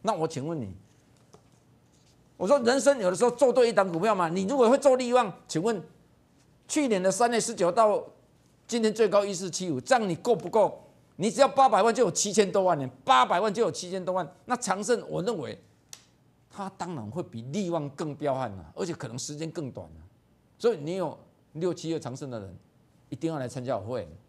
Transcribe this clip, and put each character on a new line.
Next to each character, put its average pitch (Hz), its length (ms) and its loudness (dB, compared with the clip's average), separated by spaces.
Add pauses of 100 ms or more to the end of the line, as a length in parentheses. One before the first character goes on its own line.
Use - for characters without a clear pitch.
那 214 140 -2
我 160 120 -2
请 151 200 -6
问 165 120 -6
你， 98 160 -10 (1600)
我 185 100 -4
说 285 120 6
人 247 200 2
生 277 180 4
有 185 120 2
的 185 60 -2
时 - 60 2
候 240 80 4
做 247 220 4
对 247 160 6
一 233 40 0
档 190 180 4
股 165 100 -2
票 214 140 2
嘛， 180 160 0
你 190 140 -2
如 233 120 -2
果 240 140 6
会 269 80 6
做 262 180 6
力 247 160 -2
旺， 240 180 4 (160)
请 160 160 -4
问 208 200 -2 (840)
去 294 220 0
年 196 140 2
的 190 80 4
三 233 200 2
月 233 80 0
十 220 160 -4
九 175 160 0
到 208 320 2 (640)
今 226 160 -2
天 214 100 2
最 220 160 4
高 202 160 4
一 202 100 -4
四 175 160 -8
七 180 200 -6
五， 131 80 -2
这 127 160 2
样 220 140 2
你 170 80 -2
够 240 180 2
不 170 140 -6
够？ 202 320 2 (360)
你 - 140 -2
只 254 120 2
要 269 60 6
八 269 200 4
百 208 140 4
万 226 120 4
就 240 100 2
有 180 60 2
七 202 220 -4
千 202 180 2
多 190 120 2
万 180 160 2
呢， 131 120 -6 (140)
八 254 220 6
百 180 120 0
万 208 140 0
就 233 100 0
有 185 80 2
七 175 200 -10
千 185 120 -6
多 180 120 -4
万。 180 120 -2 (200)
那 240 100 -2
长 202 260 -4
盛， 208 260 0
我 156 140 -4
认 208 160 -2
为 113 200 -10 (920)
它 196 260 -10
当 175 180 -8
然 107 160 -8
会 165 120 -8
比 113 200 -12
力 165 280 -4
旺 151 200 -2
更 147 240 -8
彪 143 200 -2
悍 127 180 -4
啊， 85 220 -16
而 190 100 -6
且 170 80 -6
可 135 160 -10
能 117 100 -10
时 147 180 -10
间 160 140 -8
更 147 200 -8
短 87 160 -14
啊。 80 140 -20 (580)
所 233 160 2
以 170 40 -8
你 156 180 -6
有 160 200 -6 (360)
六 170 200 -4
七 160 220 -6
二 156 40 -4
长 123 160 -10
盛 131 160 -12
的 117 100 -8
人， 92 140 -14 (540)
一 - 80 -10
定 160 160 -4
要 156 60 -6
来 127 80 -6
参 123 180 -10
加 120 140 -2
我 95 40 -6
会 117 180 -6
员。 85 80 -12 (200)